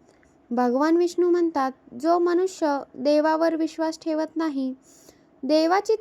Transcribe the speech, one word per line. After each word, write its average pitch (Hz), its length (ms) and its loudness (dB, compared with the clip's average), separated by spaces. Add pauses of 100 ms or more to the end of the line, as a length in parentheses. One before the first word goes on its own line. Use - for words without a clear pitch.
(520)
भगवान 247 460 2
विष्णू 349 320 0
म्हणतात, 330 420 0 (300)
"जो 339 180 2
मनुष्य 349 600 0 (140)
देवावर 311 600 0
विश्वास 320 440 -4
ठेवत 311 380 -4
नाही, 269 360 -4 (720)
देवाची 330 580 2